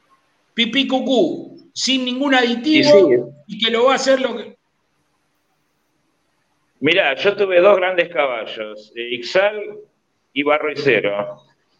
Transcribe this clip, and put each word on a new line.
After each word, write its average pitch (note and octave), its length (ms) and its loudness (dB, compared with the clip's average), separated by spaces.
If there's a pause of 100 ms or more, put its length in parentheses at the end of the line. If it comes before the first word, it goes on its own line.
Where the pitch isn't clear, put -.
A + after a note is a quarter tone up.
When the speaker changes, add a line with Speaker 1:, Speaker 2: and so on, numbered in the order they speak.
(540)
Speaker 1:
pipí A#3 360 0
cucú, A#3+ 840 -2
sin B3+ 300 -4
ningún C4 320 -2
aditivo, B3 760 4
Speaker 2:
Y A#2+ 60 2
sí. A#2+ 60 0 (260)
Speaker 1:
y - 160 -10
que A3+ 80 -2
lo A#3 140 0
va C4 80 4
a - 20 0
hacer C4 240 2
lo A#3 160 -4
que - 220 -14 (2250)
Speaker 2:
Mirá, D#3 360 2
yo G3+ 200 0
tuve F#3+ 260 2
dos G3 160 8
grandes F3+ 320 -4
caballos, A2+ 880 -6
eh, A#2+ 200 -8
Ixal G#3 640 -2 (560)
y C#3+ 100 -2
Barro D3 280 0
y C3+ 40 -10
Cero. G2+ 640 -2 (380)